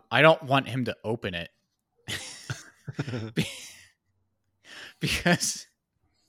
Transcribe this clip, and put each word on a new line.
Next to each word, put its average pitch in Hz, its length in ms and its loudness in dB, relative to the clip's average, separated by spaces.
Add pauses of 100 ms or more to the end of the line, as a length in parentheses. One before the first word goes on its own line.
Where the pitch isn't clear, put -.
(120)
I 120 100 4
don't 160 220 8
want 135 260 2
him 123 160 -2
to 110 180 -4
open 107 320 -4
it 85 140 -8 (580)
<laughs> - 1300 -8
Be-, 160 100 0 (1500)
because, - 680 2 (600)